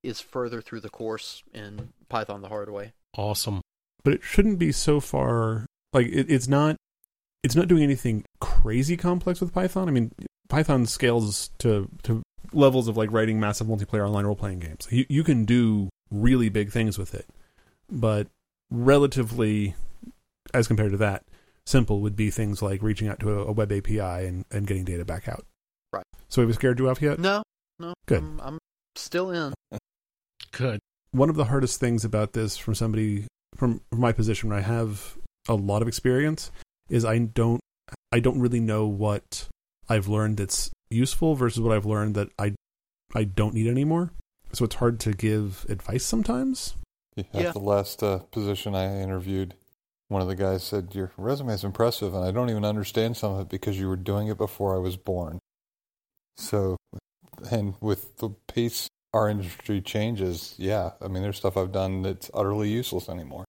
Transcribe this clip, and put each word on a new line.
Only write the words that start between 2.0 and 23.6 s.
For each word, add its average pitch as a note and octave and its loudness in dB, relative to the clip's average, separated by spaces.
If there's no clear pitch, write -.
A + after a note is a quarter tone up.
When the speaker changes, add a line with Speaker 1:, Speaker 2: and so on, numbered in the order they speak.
Speaker 1:
Python G#2 -6
the G2 -16
Hard G#2 -8
Way. G#2 -10
Speaker 2:
Awesome. G#2 -2
Speaker 3:
But C#3+ 6
it - -2
shouldn't G3+ 4
be E3 2
so D3 2
far, A#2 -2
like, B2 6
it, C#3 0
it's B2+ 2
not, D3 4
it's B2+ 2
not F3 4
doing E3 4
anything B2 0
crazy C3+ 6
complex F3+ 0
with F3 -2
Python. F#3 0
I - 0
mean, A#2 2
Python C#3 4
scales A#2 0
to, G#2 2
to A2+ -2
levels C3 6
of, A2 0
like, A2 0
writing A2 2
massive G#2 -2
multiplayer G#2 -2
online G2+ 0
role-playing G2+ -4
games. D#2+ -12
You, B2+ 4
you D3 2
can B2+ 4
do A2 4
really A#2 4
big G2+ -2
things A2 0
with F#2+ -8
it, - -10
but A2 0
relatively, A#2+ 4
as A#2+ 2
compared G#2+ 2
to G2 -2
that, G2+ 0
simple G#2+ 4
would G#2 -2
be G#2+ 2
things G#2 -2
like G2 -2
reaching G#2+ 0
out G2+ -6
to G#2 0
a, G2+ -2
a G#2+ -4
web G#2 0